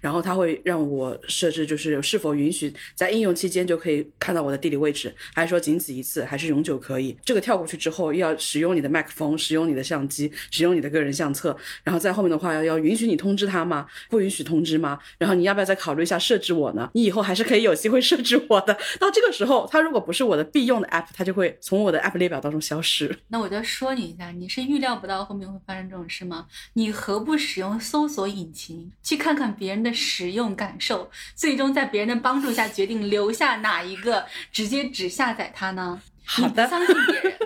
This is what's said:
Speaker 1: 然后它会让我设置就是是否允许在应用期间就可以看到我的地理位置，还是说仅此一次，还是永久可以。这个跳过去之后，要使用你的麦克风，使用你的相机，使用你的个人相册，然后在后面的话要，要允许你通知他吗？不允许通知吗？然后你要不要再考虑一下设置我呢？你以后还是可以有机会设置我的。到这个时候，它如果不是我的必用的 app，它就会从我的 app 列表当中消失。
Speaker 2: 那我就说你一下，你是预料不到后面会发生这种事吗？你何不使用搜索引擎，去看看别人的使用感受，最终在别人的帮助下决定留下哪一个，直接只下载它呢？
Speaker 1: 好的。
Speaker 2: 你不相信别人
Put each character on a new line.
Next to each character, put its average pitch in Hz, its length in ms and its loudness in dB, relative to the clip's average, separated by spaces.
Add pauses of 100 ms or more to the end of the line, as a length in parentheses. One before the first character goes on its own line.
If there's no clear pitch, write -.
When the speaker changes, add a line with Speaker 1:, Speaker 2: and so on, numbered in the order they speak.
Speaker 1:
然 147 120 -2
后 170 100 0
它 185 120 0
会 175 300 2
让 165 240 2
我 131 300 -4 (100)
设 175 220 0
置 156 160 -2
就 151 100 -2
是 147 260 0
是 208 160 0
否 151 160 0
允 147 180 2
许 147 200 -4 (220)
在 185 160 0
应 220 100 2
用 190 140 4
期 180 140 -2
间 180 180 0
就 175 100 2
可 160 140 -2
以 151 160 2 (120)
看 - 160 -2
到 165 80 0
我 139 80 -2
的 139 60 -2
地 147 140 -2
理 147 60 -2
位 147 160 2
置， 143 220 -6 (200)
还 160 80 2
是 165 80 2
说 175 80 4
仅 160 200 2
此 156 140 -6
一 127 100 -8
次， 127 220 -4
还 139 120 -6
是 151 120 -4
永 147 140 2
久 156 160 -2
可 131 220 -4
以。 131 240 -4
这 254 100 2
个 202 60 4
跳 220 160 2
过 170 100 -2
去 160 100 -10
之 - 140 -2
后， 160 220 -2
要 160 240 2
使 151 240 -2
用 175 160 2
你 156 40 2
的 139 80 -2
麦 156 140 2
克 - 120 -8
风， 156 220 0
使 156 180 -2
用 165 140 2
你 151 60 2
的 131 80 -4
相 139 260 -2
机， 147 220 -4 (200)
使 156 120 0
用 175 140 6
你 160 40 2
的 143 100 -4
个 156 100 2
人 143 120 0
相 143 200 0
册， 139 240 -2 (260)
然 156 100 0
后 175 60 2
在 185 140 2
后 208 100 2
面 180 80 4
的 160 80 2
话 170 160 0
要， 156 80 0
要 160 160 2
允 160 180 4
许 226 100 0
你 196 100 4
通 196 200 2
知 202 100 0
他 185 180 0
吗？ 151 220 -2 (220)
不 226 120 4
允 190 100 2
许 196 120 -6
通 156 220 2
知 160 140 2
吗？ 143 200 0 (200)
然 190 100 2
后 196 60 4
你 175 100 4
要 196 80 4
不 202 80 2
要 190 40 4
再 190 100 2
考 170 200 -4
虑 156 80 0
一 170 40 2
下 170 120 0
设 208 200 2
置 175 140 -2
我 147 200 0
呢？ 117 220 -4
你 233 100 2
以 196 60 4
后 202 100 0
还 190 140 0
是 214 100 0
可 233 120 4
以 226 60 4
有 196 120 6
机 - 140 -2
会 254 120 4
设 294 160 4
置 240 320 2
我 202 140 6
的。 202 140 2 (220)
到 392 120 4
这 403 120 4
个 453 100 4
时 - 120 -2
候， 247 260 4
它 311 100 4
如 320 100 4
果 247 100 2
不 165 120 -6
是 254 120 0
我 202 120 4
的 151 60 2
必 240 240 2
用 240 140 4
的 - 80 -2
app， 165 260 -2
它 - 80 -4
就 185 100 0
会 180 280 0
从 196 220 2
我 196 100 4
的 156 80 2
app 190 160 -2
列 180 120 2
表 147 120 -4
当 147 100 -2
中 156 100 -2
消 151 200 -4
失。 - 360 -2 (120)
Speaker 2:
那 226 100 -4
我 208 100 -2
就 202 140 -4
说 262 320 -2
你 247 80 -4
一 170 140 -8
下， 175 140 -14
你 175 180 -12
是 254 140 -6
预 277 160 0
料 254 180 0
不 190 100 -12
到 190 180 -4
后 202 100 -12
面 190 160 -10
会 196 160 -12
发 190 80 -8
生 190 140 -10
这 185 60 -14
种 175 140 -10
事 - 160 -10
吗？ 165 220 -10 (280)
你 226 160 0
何 208 300 -2
不 302 160 0
使 294 240 -2
用 202 180 -2
搜 302 300 0
索 214 180 -2
引 185 260 -6
擎， 170 380 -14 (120)
去 - 140 0
看 294 200 2
看 240 180 -2
别 190 160 -4
人 208 120 -2
的 233 100 0
使 185 400 -4
用 214 240 -2
感 196 220 -6
受， 190 320 -4 (240)
最 294 220 0
终 269 160 2
在 269 120 2
别 214 160 -2
人 208 80 0
的 240 80 0
帮 254 240 2
助 277 120 -2
下 220 160 0
决 196 180 0
定 208 220 -2
留 208 240 2
下 254 240 2
哪 214 260 0
一 185 140 -10
个， 208 280 0 (280)
直 214 140 -2
接 277 220 -2
只 185 200 -6
下 233 240 0
载 214 220 -6
它 190 180 -4
呢？ 185 280 -6 (240)
Speaker 1:
好 240 240 0
的。 226 180 2
Speaker 2:
你 - 20 -2
不 - 20 -2
相 349 160 0
信 330 100 8 (100)
别 - 160 2
人 370 240 -2